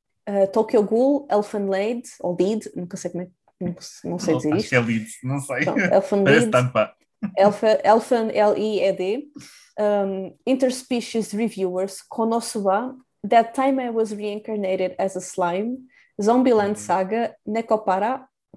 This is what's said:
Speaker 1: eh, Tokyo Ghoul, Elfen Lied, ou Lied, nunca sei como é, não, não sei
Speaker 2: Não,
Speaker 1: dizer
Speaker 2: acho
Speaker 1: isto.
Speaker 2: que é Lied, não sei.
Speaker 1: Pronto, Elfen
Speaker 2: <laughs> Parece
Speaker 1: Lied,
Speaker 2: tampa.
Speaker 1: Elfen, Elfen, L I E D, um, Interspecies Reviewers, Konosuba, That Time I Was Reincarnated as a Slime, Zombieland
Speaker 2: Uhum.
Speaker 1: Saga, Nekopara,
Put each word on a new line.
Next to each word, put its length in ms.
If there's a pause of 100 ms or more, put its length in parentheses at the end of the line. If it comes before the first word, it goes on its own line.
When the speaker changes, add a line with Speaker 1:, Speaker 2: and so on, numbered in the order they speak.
(260)
Speaker 1:
eh, 220
Tokyo 360
Ghoul, 460
Elfen 400
Lied, 340 (160)
ou 180
Lied, 380
nunca 200
sei 160
como 120
é, 40 (320)
não, 140 (300)
não 140
sei 180
Speaker 2:
Não, 0
Speaker 1:
dizer 160
Speaker 2:
acho 160
Speaker 1:
isto. 0
Speaker 2:
que 80
é 40
Lied, 280 (140)
não 180
sei. 240
Speaker 1:
Pronto, 260
Elfen 340
Speaker 2:
<laughs> 0
Parece 240
Speaker 1:
Lied, 20
Speaker 2:
tampa. 440 (420)
Speaker 1:
Elfen, 480
Elfen, 480
L 260
I 220
E 120
D, 360 (500)
um, 580 (100)
Interspecies 840
Reviewers, 760
Konosuba, 880 (320)
That 260
Time 280
I 80
Was 220
Reincarnated 840
as 180
a 40
Slime, 580 (440)
Zombieland 540
Speaker 2:
Uhum. 20
Speaker 1:
Saga, 560 (120)
Nekopara, 800 (300)